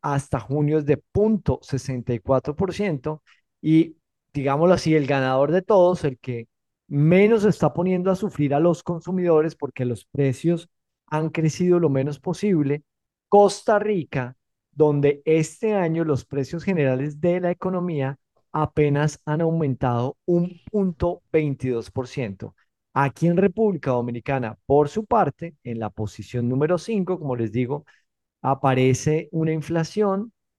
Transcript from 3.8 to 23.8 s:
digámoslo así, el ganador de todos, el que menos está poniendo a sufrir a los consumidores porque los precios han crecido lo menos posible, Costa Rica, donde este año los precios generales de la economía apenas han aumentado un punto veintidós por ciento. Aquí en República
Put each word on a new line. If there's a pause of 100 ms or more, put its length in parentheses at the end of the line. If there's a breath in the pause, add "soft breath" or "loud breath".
digámoslo
así,
el
ganador
de
todos,
el
que (400)
menos
está
poniendo
a
sufrir
a
los
consumidores
porque
los
precios (380)
han
crecido
lo
menos
posible, (460)
Costa
Rica, (340)
donde
este
año
los
precios
generales
de
la
economía (340)
apenas
han
aumentado
un (100)
punto
veintidós
por
ciento. (440)
Aquí
en
República